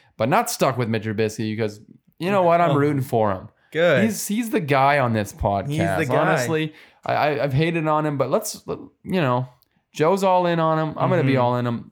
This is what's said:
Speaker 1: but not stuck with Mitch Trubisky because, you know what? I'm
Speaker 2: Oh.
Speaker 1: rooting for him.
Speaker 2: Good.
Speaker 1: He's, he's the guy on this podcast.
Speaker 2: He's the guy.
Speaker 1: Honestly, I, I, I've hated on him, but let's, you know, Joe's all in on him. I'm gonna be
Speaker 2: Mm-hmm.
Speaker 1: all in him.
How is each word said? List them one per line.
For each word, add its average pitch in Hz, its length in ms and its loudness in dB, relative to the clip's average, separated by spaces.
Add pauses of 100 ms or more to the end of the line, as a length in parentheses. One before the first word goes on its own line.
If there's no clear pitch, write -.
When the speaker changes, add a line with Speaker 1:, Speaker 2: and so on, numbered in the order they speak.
(180)
Speaker 1:
but 110 100 0
not 226 220 2
stuck 139 260 0
with 123 140 -2
Mitch 113 140 -2
Trubisky 107 520 -2
because, 107 240 -4 (380)
you 175 120 -4
know 196 120 2
what? 170 180 4
I'm 170 120 4
Speaker 2:
Oh. 151 40 2
Speaker 1:
rooting 143 260 0
for 110 300 0
him. 92 160 -8 (220)
Speaker 2:
Good. 160 340 2
Speaker 1:
He's, 202 240 -2
he's 220 220 -2
the 277 100 0
guy 139 380 2
on 123 160 0
this 107 180 -2
podcast. 98 360 -2 (300)
Speaker 2:
He's 156 100 -2
the 127 60 -2
guy. 139 60 2
Speaker 1:
Honestly, 156 540 0 (300)
I, - 100 -2
I, 127 300 0
I've 143 100 -2
hated 165 340 0
on 156 180 0
him, 143 120 -4
but 131 120 -2
let's, 156 360 -4
you - 240 -10 (140)
know, 131 440 0 (440)
Joe's 180 320 2
all 180 220 2
in 170 120 0
on 160 200 2
him. 156 200 -4
I'm 135 120 0
gonna 170 120 2
be 135 120 2
Speaker 2:
Mm-hmm. 131 60 2
Speaker 1:
all 123 160 2
in 123 100 -2
him. 120 260 -6